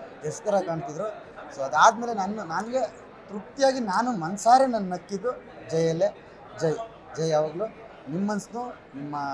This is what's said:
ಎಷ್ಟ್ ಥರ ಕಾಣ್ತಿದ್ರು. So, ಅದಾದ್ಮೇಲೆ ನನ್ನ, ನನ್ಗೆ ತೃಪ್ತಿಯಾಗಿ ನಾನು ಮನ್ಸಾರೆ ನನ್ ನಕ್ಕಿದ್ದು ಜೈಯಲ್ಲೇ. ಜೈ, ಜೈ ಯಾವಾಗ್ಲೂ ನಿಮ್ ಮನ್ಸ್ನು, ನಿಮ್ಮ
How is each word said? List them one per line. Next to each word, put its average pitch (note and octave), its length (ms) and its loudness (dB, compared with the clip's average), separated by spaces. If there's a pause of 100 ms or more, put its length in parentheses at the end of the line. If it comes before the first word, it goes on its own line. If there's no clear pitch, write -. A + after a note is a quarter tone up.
(280)
ಎಷ್ಟ್ D3+ 180 -8
ಥರ G3+ 100 2 (120)
ಕಾಣ್ತಿದ್ರು. E3 400 -4 (480)
So, C#3 60 -6
ಅದಾದ್ಮೇಲೆ G#3 520 6
ನನ್ನ, G#3 260 -2
ನನ್ಗೆ G#3 420 -4 (480)
ತೃಪ್ತಿಯಾಗಿ C4 500 2
ನಾನು A3+ 400 0
ಮನ್ಸಾರೆ A3+ 480 6
ನನ್ G#3 220 -2
ನಕ್ಕಿದ್ದು G3 420 -4 (400)
ಜೈಯಲ್ಲೇ. E3 380 2 (520)
ಜೈ, D#3+ 100 2 (460)
ಜೈ D#3+ 120 -2
ಯಾವಾಗ್ಲೂ D#3 360 0 (440)
ನಿಮ್ G3 200 0
ಮನ್ಸ್ನು, G#3+ 320 -6 (340)
ನಿಮ್ಮ D3 200 -8 (180)